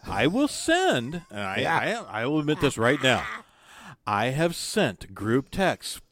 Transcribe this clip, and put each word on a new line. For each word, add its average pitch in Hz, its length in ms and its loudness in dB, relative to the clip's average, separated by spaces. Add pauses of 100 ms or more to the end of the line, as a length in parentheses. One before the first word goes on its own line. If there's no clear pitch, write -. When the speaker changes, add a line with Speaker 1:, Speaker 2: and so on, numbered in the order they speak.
Speaker 1:
I 98 220 0
will 269 200 2
send, 175 800 0
and 202 100 -8
I, 196 180 -4
Speaker 2:
Yeah. 160 500 0
Speaker 1:
I, 107 140 -6
I 120 40 -2
will 151 140 0
admit 147 200 0
this 135 180 0
right 123 240 4
now, 117 220 4 (800)
I 104 200 2
have 160 280 0
sent 113 600 -2
group 113 360 0
texts 175 500 -2 (120)